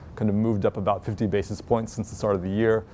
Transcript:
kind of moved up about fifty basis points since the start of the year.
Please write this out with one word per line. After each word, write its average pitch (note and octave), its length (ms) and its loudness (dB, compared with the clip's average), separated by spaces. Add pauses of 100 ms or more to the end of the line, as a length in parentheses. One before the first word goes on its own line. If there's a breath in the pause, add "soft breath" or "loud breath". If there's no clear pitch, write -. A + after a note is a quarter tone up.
(140 loud breath)
kind A2 140 0
of G2+ 80 2
moved G#2+ 280 2
up G#2+ 120 2
about F2+ 280 0
fifty A2 220 -2
basis G2+ 340 -2
points A2+ 320 0
since G#2+ 180 -6
the - 40 -12
start G2+ 220 0
of F2 60 -2
the F#2+ 80 -4
year. A2 440 4